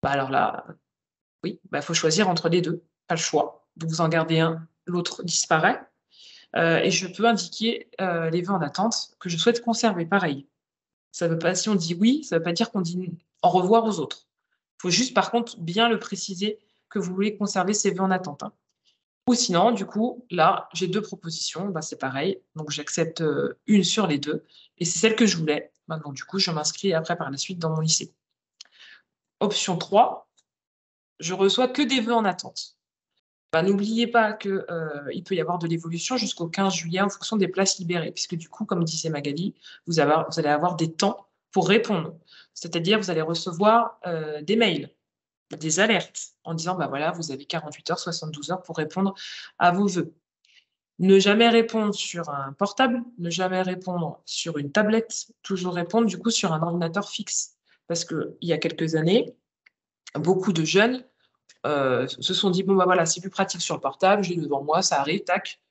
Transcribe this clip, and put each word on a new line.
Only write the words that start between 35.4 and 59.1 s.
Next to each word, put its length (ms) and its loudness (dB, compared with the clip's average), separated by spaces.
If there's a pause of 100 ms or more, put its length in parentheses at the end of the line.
avoir 180 -2
de 80 -4
l'évolution 500 -4
jusqu'au 320 -4
quinze 260 0
juillet 260 -4
en 80 2
fonction 280 -6
des 120 2
places 300 0
libérées, 340 -4
puisque 220 -8
du 140 -10
coup, 160 -8
comme 180 0
disait 280 -4
Magali, 440 -4 (320)
vous 140 2
avez, 140 6 (160)
vous 80 -4
allez 100 2
avoir 260 2
des 180 -2
temps 360 0 (240)
pour 160 2
répondre. 480 2 (380)
C'est-à-dire, 440 0
vous 120 -4
allez 120 0
recevoir, 840 2
euh, 360 -6
des 140 0
mails, 380 0 (560)
des 300 -2
alertes, 480 0 (160)
en 100 -8
disant, « 240 -4
Bah 80 -2
voilà, 240 -2
vous 200 -8
avez 140 -10
quarante-huit 460 -8
heures, 80 0
soixante-douze 540 -8
heures 100 -6
pour 140 -10
répondre 380 -2 (440)
à 120 6
vos 160 2
vœux. » 280 -2 (840)
Ne 200 8
jamais 300 6
répondre 460 2
sur 360 -8
un 240 -6
portable, 480 0 (160)
ne 100 -4
jamais 320 0
répondre 640 -4
sur 320 -6
une 160 -4
tablette, 540 0 (160)
toujours 320 -4
répondre 320 2
du 120 -2
coup 120 -2
sur 220 0
un 100 0
ordinateur 480 -2
fixe. 460 -8 (300)
Parce 200 -4
que 340 -6
il 80 -6
y 60 2
a 40 -2
quelques 360 -2
années, 420 2 (800)